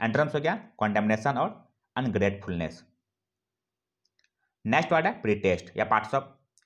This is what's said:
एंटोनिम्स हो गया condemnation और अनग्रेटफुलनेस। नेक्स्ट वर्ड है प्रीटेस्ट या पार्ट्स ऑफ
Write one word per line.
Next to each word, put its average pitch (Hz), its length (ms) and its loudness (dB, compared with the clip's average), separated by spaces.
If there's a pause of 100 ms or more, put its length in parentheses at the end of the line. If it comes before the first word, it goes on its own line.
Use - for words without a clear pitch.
एंटोनिम्स 139 340 0
हो 147 40 -2
गया 170 180 0 (200)
condemnation 107 600 0
और 175 180 -2 (400)
अनग्रेटफुलनेस। 98 880 -2 (1800)
नेक्स्ट 143 260 2
वर्ड 160 160 4
है 226 140 -4
प्रीटेस्ट 101 560 0
या 107 100 0
पार्ट्स 110 280 2
ऑफ - 200 -6 (300)